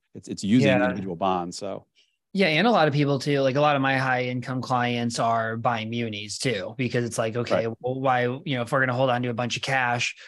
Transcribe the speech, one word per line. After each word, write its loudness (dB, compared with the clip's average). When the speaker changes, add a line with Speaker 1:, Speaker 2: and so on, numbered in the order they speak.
Speaker 1:
It's, -18
it's -8
using 4
Speaker 2:
Yeah. 4
Speaker 1:
individual -4
bonds. -2
So. -10
Speaker 2:
Yeah, 2
and 4
a 4
lot 6
of 2
people 2
too, 0
like, 2
a 2
lot 4
of 2
my 2
high 0
income -4
clients 0
are 0
buying -2
munis -6
too, -4
because 0
it's -6
like, 0
okay, 0
Speaker 1:
Right. -6
Speaker 2:
well, -6
why, 2
you -4
know, -2
if -8
we're 2
gonna 2
hold 2
on 0
to -2
a -4
bunch -4
of -6
cash, -2